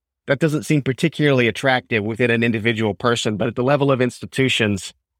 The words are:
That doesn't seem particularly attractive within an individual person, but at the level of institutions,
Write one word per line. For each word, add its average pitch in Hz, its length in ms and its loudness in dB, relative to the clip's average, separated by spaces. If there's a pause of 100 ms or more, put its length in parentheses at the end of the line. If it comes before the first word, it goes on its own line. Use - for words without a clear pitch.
(280)
That 135 100 0
doesn't 151 240 0
seem 151 200 0
particularly 135 680 2
attractive 123 560 0
within 113 260 0
an 117 140 2
individual 113 500 0
person, 117 420 -2
but 110 120 -2
at 110 80 -8
the 123 80 -2
level 139 260 2
of 127 100 2
institutions, 113 920 -2 (260)